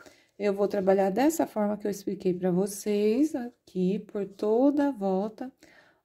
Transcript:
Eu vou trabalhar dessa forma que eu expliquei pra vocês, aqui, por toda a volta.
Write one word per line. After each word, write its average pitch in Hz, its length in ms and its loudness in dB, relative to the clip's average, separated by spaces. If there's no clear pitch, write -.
Eu 202 140 0
vou 196 140 0
trabalhar 196 440 2
dessa 269 340 2
forma 208 320 -2
que - 80 -8
eu 208 60 -2
expliquei 190 420 -4
pra 180 160 -2
vocês, 208 880 0
aqui, 185 640 -4
por 202 280 -8
toda 269 600 2
a 277 40 0
volta. 214 600 -4